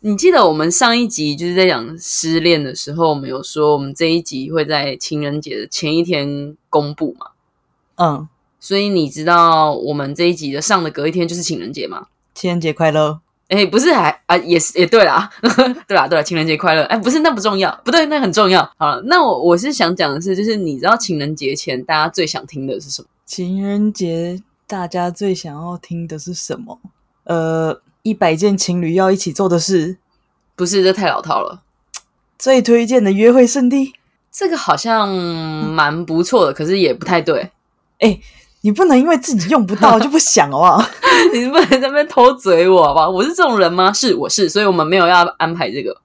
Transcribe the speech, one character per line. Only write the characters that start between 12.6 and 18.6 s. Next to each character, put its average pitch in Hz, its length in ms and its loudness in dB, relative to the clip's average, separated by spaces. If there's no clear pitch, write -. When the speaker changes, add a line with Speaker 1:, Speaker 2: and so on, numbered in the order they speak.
Speaker 2:
节 160 100 -2
快 156 200 0
乐。 151 280 0
Speaker 1:
哎， 196 160 2
不 196 140 2
是， 320 120 4
还， 185 360 0
啊， 175 100 2
也 170 220 0
是， - 180 -4
也 175 80 4
对 214 180 4
啦。 165 260 2
<laughs> 254 300 0
对 302 100 0
啦， 139 100 2
对 165 100 2
啦， 147 60 2
情 170 140 -4
人 156 80 -2
节 156 100 0
快 160 200 0
乐！ 156 80 2
哎， - 140 -2
不 220 120 0
是， 302 100 2
那 320 120 2
不 214 100 -6
重 294 160 0
要。 285 260 -2
不 339 80 0
对， 330 140 4
那 294 160 -2
很 196 100 0
重 202 180 2
要。 185 120 4